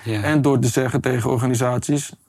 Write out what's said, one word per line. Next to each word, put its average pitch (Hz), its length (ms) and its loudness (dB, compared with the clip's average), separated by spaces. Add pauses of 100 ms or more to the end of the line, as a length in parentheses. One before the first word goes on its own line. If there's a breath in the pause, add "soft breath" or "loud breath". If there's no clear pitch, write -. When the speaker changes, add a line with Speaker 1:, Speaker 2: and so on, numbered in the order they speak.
Speaker 1:
Ja. 107 180 -2
Speaker 2:
en 151 200 2
door 135 180 4
te 127 80 2
zeggen 127 340 0
tegen 123 280 -2
organisaties, 127 840 -2 (140)